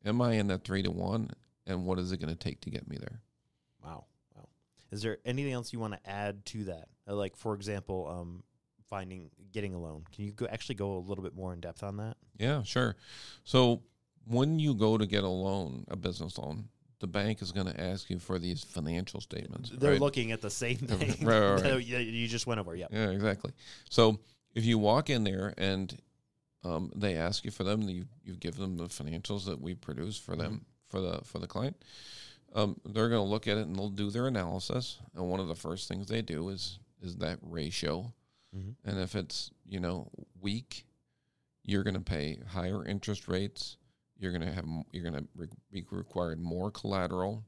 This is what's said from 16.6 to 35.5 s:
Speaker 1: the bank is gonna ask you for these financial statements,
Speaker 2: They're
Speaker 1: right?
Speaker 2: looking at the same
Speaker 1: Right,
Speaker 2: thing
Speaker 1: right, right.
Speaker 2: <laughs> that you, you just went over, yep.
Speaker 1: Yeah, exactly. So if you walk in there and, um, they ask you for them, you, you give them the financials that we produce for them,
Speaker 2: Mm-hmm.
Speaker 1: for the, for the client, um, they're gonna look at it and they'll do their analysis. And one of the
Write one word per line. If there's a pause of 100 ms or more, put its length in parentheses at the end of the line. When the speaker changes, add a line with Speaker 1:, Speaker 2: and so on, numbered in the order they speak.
Speaker 1:
the
bank
is
gonna
ask
you
for
these
financial
statements,
Speaker 2:
They're
Speaker 1:
right?
Speaker 2:
looking
at
the
same (120)
Speaker 1:
Right, (140)
Speaker 2:
thing
Speaker 1:
right,
right.
Speaker 2:
<laughs>
that
you,
you
just
went
over,
yep.
Speaker 1:
Yeah,
exactly. (380)
So (360)
if
you
walk
in
there
and, (680)
um,
they
ask
you
for
them,
you, (180)
you
give
them
the
financials
that
we
produce
for
them,
Speaker 2:
Mm-hmm. (260)
Speaker 1:
for
the,
for
the
client, (800)
um,
they're
gonna
look
at
it
and
they'll
do
their
analysis. (160)
And
one
of
the